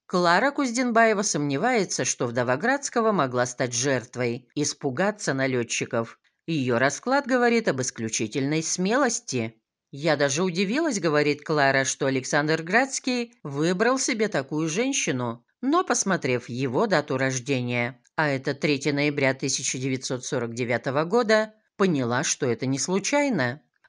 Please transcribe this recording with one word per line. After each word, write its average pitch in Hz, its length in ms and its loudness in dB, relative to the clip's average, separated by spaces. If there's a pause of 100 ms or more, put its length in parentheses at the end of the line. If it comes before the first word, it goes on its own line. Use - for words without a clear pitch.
Клара 180 460 2
Кузденбаева 233 720 2
сомневается, 156 800 0
что - 240 -2
вдова 123 300 0
Градского 233 560 0
могла 123 320 2
стать 123 280 -4
жертвой, 120 800 -2
испугаться 143 800 -2
налетчиков. 123 840 -2 (260)
Ее 127 320 0
расклад 240 480 0
говорит 233 440 2
об 135 100 -2
исключительной 131 840 -2
смелости. 185 920 -2 (360)
"Я 147 280 0
даже 143 260 2
удивилась", — 202 560 0
говорит 147 460 2
Клара, — 135 400 4
"что - 220 -2
Александр 147 540 0
Градский 240 800 -2
выбрал 180 560 0
себе 226 300 0
такую 156 400 -2
женщину". 151 800 -2 (160)
Но, 320 240 2
посмотрев 160 640 0
его 131 380 0
дату 151 300 0
рождения, 127 800 -2 (200)
а 156 100 2
это 139 260 -2
третье 143 380 0
ноября 143 420 2
тысяча 131 440 -4
девятьсот 131 480 -4
сорок 117 280 -4
девятого 123 520 -2
года, 214 480 2 (240)
поняла, 139 480 2
что - 220 -2
это 117 180 0
не 131 140 0
случайно. 196 800 0 (280)